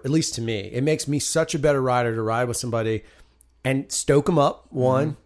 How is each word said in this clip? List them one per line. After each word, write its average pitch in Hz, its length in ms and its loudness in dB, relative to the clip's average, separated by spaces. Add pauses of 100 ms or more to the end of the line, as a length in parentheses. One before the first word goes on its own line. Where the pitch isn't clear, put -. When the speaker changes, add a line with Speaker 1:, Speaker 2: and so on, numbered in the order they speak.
Speaker 1:
at 131 60 -4
least 160 260 0
to 117 60 -6
me, 113 180 -4 (120)
it 127 120 -2
makes 156 240 0
me 143 120 0
such 160 340 -2
a 165 60 -2
better 143 220 2
rider 123 340 0
to 113 60 -2
ride 113 260 0
with 117 100 -4
somebody 110 460 -2 (600)
and 135 280 -2
stoke 147 380 2
'em 170 100 2
up, - 320 2
one, 131 400 2
Speaker 2:
Mm-hmm. - 140 -12